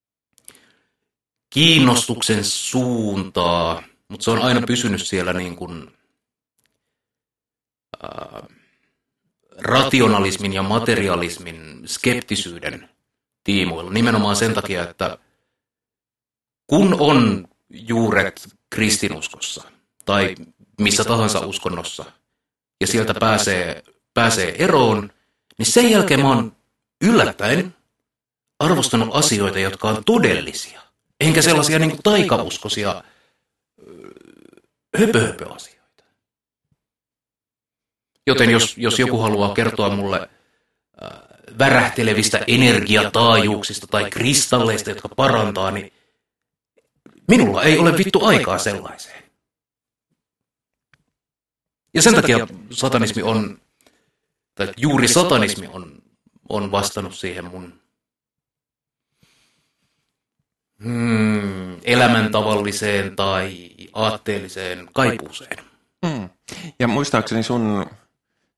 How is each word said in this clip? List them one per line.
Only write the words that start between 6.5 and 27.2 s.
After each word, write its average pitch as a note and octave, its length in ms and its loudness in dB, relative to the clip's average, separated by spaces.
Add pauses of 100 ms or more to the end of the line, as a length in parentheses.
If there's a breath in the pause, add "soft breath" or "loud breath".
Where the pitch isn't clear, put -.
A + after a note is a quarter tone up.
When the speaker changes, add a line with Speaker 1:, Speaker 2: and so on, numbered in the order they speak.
Speaker 1:
ää, - 400 -16 (1120)
rationalismin G#2+ 960 2
ja G2 100 -2
materialismin F2 1200 -4
skeptisyyden F#2+ 1040 -6 (540)
tiimoilla. F2 480 -2
Nimenomaan G#2+ 440 0
sen A2 180 0
takia, F#2 360 -6
että F2+ 280 -6 (1500)
kun F#3+ 320 4
on A#2 480 2 (220)
juuret G#2 800 -2 (200)
kristinuskossa - 1040 -4 (340)
tai G2 300 0 (440)
missä G#2 240 2
tahansa A2 420 0
uskonnossa, F2+ 600 -8 (760)
ja F#2+ 60 0
sieltä A2+ 260 0
pääsee, F#2+ 720 -2 (300)
pääsee A2 500 0
eroon, A#2 480 2 (460)
niin A2+ 80 -2
sen A#3+ 260 4
jälkeen F#3 300 4
mä C#3 60 4
oon A#2 280 0 (460)
yllättäen D#3+ 720 2 (840)